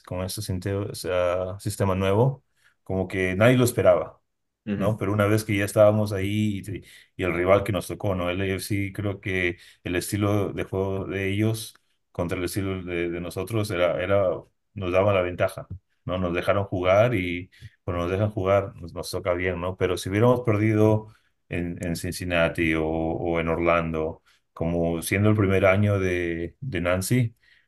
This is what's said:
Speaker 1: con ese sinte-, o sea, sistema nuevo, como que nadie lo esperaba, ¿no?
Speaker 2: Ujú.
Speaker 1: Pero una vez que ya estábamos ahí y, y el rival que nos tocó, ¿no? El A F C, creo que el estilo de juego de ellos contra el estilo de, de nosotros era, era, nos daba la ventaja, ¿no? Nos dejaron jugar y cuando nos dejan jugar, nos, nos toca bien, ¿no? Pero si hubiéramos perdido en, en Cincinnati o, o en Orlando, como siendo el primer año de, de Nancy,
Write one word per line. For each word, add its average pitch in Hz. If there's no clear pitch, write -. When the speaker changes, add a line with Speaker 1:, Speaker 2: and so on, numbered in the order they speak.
Speaker 1:
con 92
ese 98
sinte-, 98
o 101
sea, 90
sistema 98
nuevo, 101
como 95
que 92
nadie 120
lo 127
esperaba, 92
¿no? 98
Speaker 2:
Ujú. 110
Speaker 1:
Pero 98
una 104
vez 107
que 104
ya 101
estábamos 107
ahí 101
y, 87
y 95
el 87
rival 95
que -
nos 87
tocó, 92
¿no? 87
El 92
A 98
F 95
C, 101
creo 101
que 92
el 87
estilo 101
de 92
juego 95
de 95
ellos 110
contra 87
el 87
estilo 95
de, 87
de 87
nosotros 95
era, 87
era, 98
nos 92
daba 98
la 92
ventaja, 90
¿no? 90
Nos 87
dejaron 95
jugar 98
y 90
cuando 87
nos 87
dejan 104
jugar, 98
nos, 85
nos -
toca 90
bien, 87
¿no? 92
Pero 90
si -
hubiéramos 120
perdido 107
en, 87
en 85
Cincinnati 85
o, 80
o 82
en 82
Orlando, 82
como 85
siendo 101
el 107
primer 95
año 101
de, 87
de 95
Nancy, 95